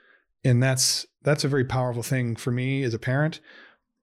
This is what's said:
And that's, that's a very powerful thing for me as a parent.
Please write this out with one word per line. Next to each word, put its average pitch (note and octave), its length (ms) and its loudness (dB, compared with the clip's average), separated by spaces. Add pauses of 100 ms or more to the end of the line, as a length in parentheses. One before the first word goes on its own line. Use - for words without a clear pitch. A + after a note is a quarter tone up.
(440)
And B2 180 4
that's, C3 440 0 (180)
that's D3 200 0
a D3 60 0
very C3+ 160 2
powerful B2+ 380 -2
thing B2 320 -2
for - 160 -4
me C3 320 -2
as A#2 100 -2
a A2 60 -4
parent. D3 400 0 (640)